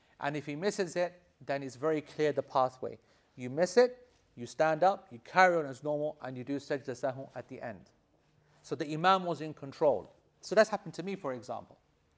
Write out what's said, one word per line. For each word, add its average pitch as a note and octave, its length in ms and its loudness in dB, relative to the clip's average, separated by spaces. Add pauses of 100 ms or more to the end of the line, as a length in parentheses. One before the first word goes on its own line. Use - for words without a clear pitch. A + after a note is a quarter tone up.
(200)
And C#3+ 160 -2
if C#3+ 120 -8
he D3 80 -6
misses F3+ 400 -2
it, F3 260 -2 (240)
then C#3 160 -2
it's B2+ 140 -8
very D3+ 260 0
clear D3+ 300 0
the C3+ 100 -2
pathway. B2+ 560 -2 (380)
You B2 160 -8
miss F3 260 2
it, B3 220 4 (360)
you A#2+ 120 -10
stand D#3 360 2
up, F#3+ 280 2
you A#2+ 120 -16
carry F3 340 6
on D3 100 0
as C3 160 -12
normal, D3 400 -2
and C3 120 -10
you B2+ 80 -8
do C#3+ 120 -4
sajda C3+ 340 -4
sahw C3 460 -6
at B2 120 -12
the B2+ 140 -14
end. G2+ 300 -12 (720)
So - 120 -6
the D3 180 -6
imam F#3 300 4
was D#3+ 180 -4
in D#3 120 -10
control. C3 580 0 (300)
So - 120 -10
that's G#3 160 6
happened F#3 260 -6
to E3 80 -8
me, G3 120 -6
for C#3 180 -8
example, A2 440 -12 (400)